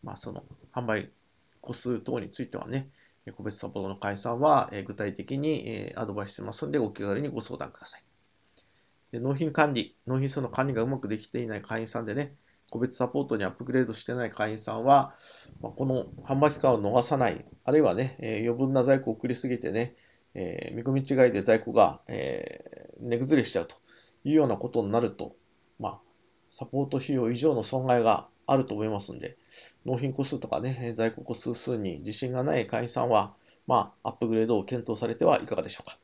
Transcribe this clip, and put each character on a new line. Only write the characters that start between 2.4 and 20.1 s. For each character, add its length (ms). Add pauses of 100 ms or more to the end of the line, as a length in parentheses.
い 60
て 100
は 80
ね、 240 (340)
え 60
ー、 40
個 100
別 140
サ 100
ポ 120
ー 40
ト 40
の 80
会 180
員 40
さ 120
ん 100
は、 320
え 80
ー、 40
具 120
体 180
的 240
に、 280
え 300
ー、 40
ア 60
ド 60
バ 120
イ 20
ス 60
し 100
ま 100
す 140
ん 60
で、 60
お 120
気 120
軽 180
に 80
ご 120
相 160
談 140
く 80
だ 80
さ 120
い。 60 (1080)
で、 80
納 140
品 180
管 200
理、 240 (100)
納 120
品 100
数 120
の 80
管 180
理 80
が 80
う 60
ま 100
く 80
で 120
き 100
て 120
い 60
な 100
い 60
会 200
員 40
さ 160
ん 20
で 100
ね、 200 (340)
個 120
別 160
サ 100
ポ 140
ー 60
ト 100
に 80
ア 40
ッ 40
プ 120
グ 80
レ 100
ー 40
ド 60
し 120
て 100
な 120
い 40
会 220
員 60
さ 160
ん 100
は、 300 (480)
ま 60
あ、 40
こ 140
の 200 (200)
販 140
売 100
期 80
間 160
を 80
逃 200
さ 140
な 120
い、 180 (180)
あ 60
る 80
い 20
は 140
ね、 240
え 200
ー、 20
余 260
分 60
な 100
在 180
庫 120
を 20
送 140
り 80
す 120
ぎ 120
て 100
ね、 240 (400)